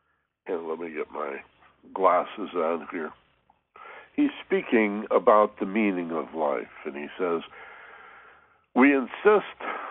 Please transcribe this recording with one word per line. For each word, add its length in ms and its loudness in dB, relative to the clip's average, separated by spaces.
And 220 -6
let 100 -6
me 120 -10
get 200 -10
my 300 -8
glasses 640 2
on 360 -2
here. 200 -8
He's 140 2
speaking 680 2
about 480 4
the 60 -4
meaning 460 -2
of 220 -6
life, 340 -2
and 100 -8
he 120 -10
says, 220 -2
"We 220 6
insist 640 2